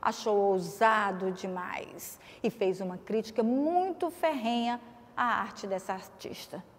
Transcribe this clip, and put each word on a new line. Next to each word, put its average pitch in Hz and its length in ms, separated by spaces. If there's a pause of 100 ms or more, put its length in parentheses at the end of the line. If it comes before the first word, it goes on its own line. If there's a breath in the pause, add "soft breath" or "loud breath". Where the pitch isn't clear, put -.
Achou 220 340
ousado 196 920
demais - 880 (240 loud breath)
e 220 80
fez 185 300
uma 185 160
crítica 214 460
muito 330 680
ferrenha 240 720 (340)
à - 100 (180)
arte 202 240
dessa 190 260
artista. - 720 (140)